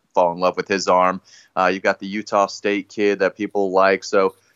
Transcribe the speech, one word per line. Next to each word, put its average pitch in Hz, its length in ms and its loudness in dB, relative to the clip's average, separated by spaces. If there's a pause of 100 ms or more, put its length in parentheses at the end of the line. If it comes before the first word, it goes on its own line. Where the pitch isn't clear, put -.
(140)
fall 90 180 2
in 87 80 -10
love 92 160 0
with 92 120 -6
his 95 200 -2
arm. 92 340 2 (340)
Uh, 92 180 2
you've 95 100 -8
got 98 160 0
the 101 80 -10
Utah 101 380 -2
State 101 440 -4
kid 101 300 0
that 92 160 0
people 101 360 -4
like. 95 320 2
So, 95 320 0 (200)